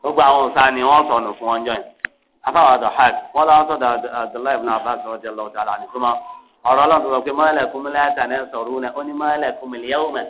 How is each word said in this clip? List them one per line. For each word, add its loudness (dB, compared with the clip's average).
Gbogbo 0
àwọn 6
ọ̀sá 2
ni -2
wọ́n 6
sọnù 0
fún -8
wọn -2
jọ -4
yẹn. -8
Afáwọn 4
Ad-Dahhak, 2
wọ́n 2
láwọn 6
sọ̀dọ̀ -2
Ad-, -4
Abdullahi -4
ibn -4
Abbas -2
radiyallahu -10
ta'ala -6
anhuma. -2
Ọ̀rọ̀ 2
Ọlọ́run 4
tó -4
sọ 0
pé -6
ma 2
lakum -2
la 0
tanasaruna, -6
ó -10
ní -10
ma -2
lakumul -8
yawma. -4